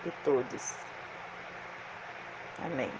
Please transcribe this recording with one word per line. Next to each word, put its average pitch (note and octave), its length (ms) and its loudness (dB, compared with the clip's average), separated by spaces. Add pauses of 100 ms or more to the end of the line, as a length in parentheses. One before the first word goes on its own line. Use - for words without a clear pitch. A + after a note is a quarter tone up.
e F3 60 2 (140)
todos. B2 500 6 (1900)
Amém. C3 360 2